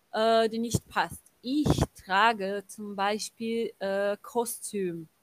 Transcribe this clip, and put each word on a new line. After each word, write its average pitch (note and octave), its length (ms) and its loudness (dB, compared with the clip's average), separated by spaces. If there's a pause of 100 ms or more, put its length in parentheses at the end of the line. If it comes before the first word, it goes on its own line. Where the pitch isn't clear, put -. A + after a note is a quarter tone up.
(120)
äh, A3+ 380 4
die A3+ 100 -4
nicht A#3 300 -2
passt. E3+ 320 -2 (200)
Ich C#4 260 0 (380)
trage G3 640 2
zum G#3 280 -10
Beispiel, G#3+ 840 -2
äh, G3 420 0
Kostüm. F#3+ 840 -4 (160)